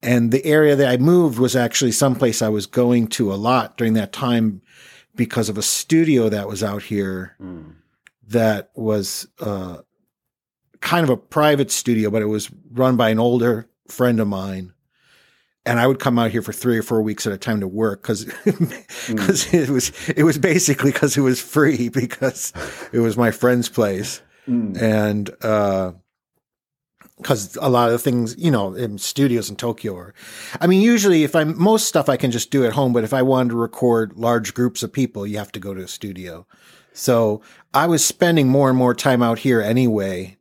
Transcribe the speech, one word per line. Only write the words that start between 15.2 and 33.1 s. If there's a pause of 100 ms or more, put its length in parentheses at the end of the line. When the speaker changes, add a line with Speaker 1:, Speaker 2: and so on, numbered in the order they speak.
Speaker 1:
And
I
would
come
out
here
for
three
or
four
weeks
at
a
time
to
work
'cause,
<laughs>
Speaker 2:
Mm.
Speaker 1:
'cause
it
was, (240)
it
was
basically
'cause
it
was
free
<laughs>
because (400)
it
was
my
friend's
place. (260)
Speaker 2:
Mm.
Speaker 1:
And, (140)
uh, (1300)
'cause
a
lot
of
things,
you
know,
in
studios
in
Tokyo
are, (460)
I
mean,
usually
if
I'm,
most
stuff
I
can
just
do
at
home,
but
if